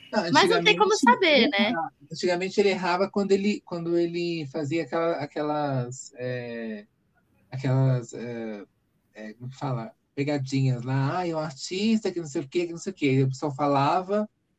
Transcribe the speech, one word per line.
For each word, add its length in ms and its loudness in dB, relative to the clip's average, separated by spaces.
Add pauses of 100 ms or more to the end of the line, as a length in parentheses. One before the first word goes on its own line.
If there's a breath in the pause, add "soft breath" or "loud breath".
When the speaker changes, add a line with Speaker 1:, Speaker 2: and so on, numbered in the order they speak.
(120)
Speaker 1:
Não, 180 2
Speaker 2:
Mas 220 6
não 120 2
tem 120 6
como 200 4
Speaker 1:
antigamente 80 -2
Speaker 2:
saber, 440 6
Speaker 1:
ele 100 0
Speaker 2:
né? 160 2
Speaker 1:
errava. 180 -4 (200)
Antigamente 480 0
ele 100 4
errava 420 0
quando 220 0
ele, 280 2
quando 360 -2
ele 500 -2
fazia 360 -2
aquela, 300 -2 (100)
aquelas, 920 -4
é, 720 -8 (640)
aquelas, 640 0
é, 520 -8 (500)
é, 200 -14
como 160 -14
que 60 -20
fala? 360 -6 (220)
Pegadinhas 680 0
lá, 360 0
"Ah, 80 -2
é 80 -2
um 40 -2
artista 720 0
que 100 -6
não 60 -8
sei 160 -4
o 60 -10
quê, 180 0
que 60 -10
não 60 -10
sei 140 -6
o 20 -18
quê." 180 2
E 100 6
o 60 2
pessoal 260 -4
falava, 760 2 (300)